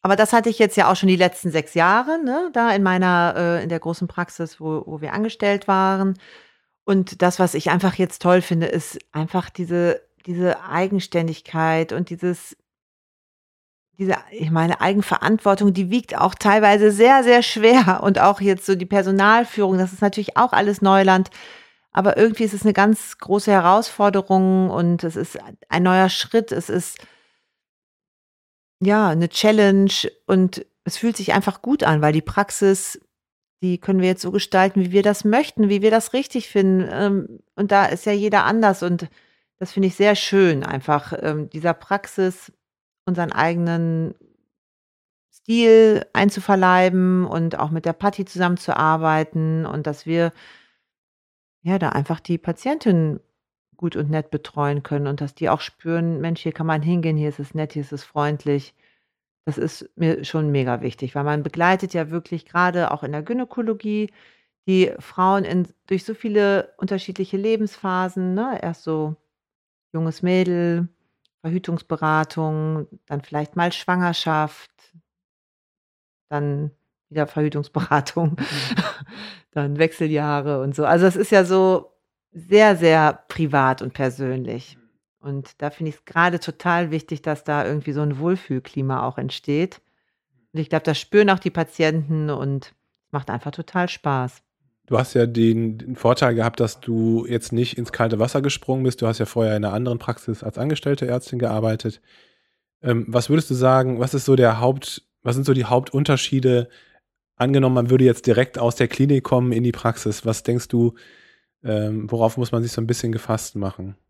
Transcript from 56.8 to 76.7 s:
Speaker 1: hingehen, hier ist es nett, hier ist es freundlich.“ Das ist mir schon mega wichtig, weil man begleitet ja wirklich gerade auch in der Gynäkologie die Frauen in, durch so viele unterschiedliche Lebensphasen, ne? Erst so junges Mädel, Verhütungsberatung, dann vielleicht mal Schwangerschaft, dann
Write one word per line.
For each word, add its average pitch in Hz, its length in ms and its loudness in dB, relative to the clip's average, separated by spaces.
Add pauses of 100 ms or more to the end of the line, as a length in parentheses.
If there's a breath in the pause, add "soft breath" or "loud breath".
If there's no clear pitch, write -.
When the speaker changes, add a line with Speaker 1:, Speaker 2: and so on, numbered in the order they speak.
Speaker 1:
hingehen, 165 340 0
hier 151 140 -2
ist 147 100 -12
es 143 160 -12
nett, 156 180 -6
hier 151 80 -8
ist 139 120 -12
es 139 100 -12
freundlich.“ 147 720 -4 (720)
Das 151 120 -6
ist - 380 -8
mir 160 300 -2
schon 156 260 -2
mega 123 300 -2
wichtig, 127 340 -8
weil 143 80 -4
man 147 200 -4
begleitet 180 500 -2
ja 160 180 -4
wirklich 170 340 -10
gerade 175 460 -2
auch 147 120 -6
in 143 100 -8
der 151 100 -8
Gynäkologie 220 880 -6 (560 soft breath)
die 185 320 2
Frauen 190 460 -2
in, 175 220 -2 (200)
durch 190 160 -4
so 220 100 -10
viele 208 640 0
unterschiedliche 190 600 -6
Lebensphasen, 190 1000 -4
ne? 233 260 -4
Erst 165 220 -10
so 156 320 -4 (800)
junges 160 300 -4
Mädel, 175 680 0 (520)
Verhütungsberatung, 156 1500 -4 (180)
dann 139 160 -8
vielleicht 147 340 -8
mal 175 160 -2
Schwangerschaft, 170 1000 -4 (1600)
dann 147 420 -4 (380)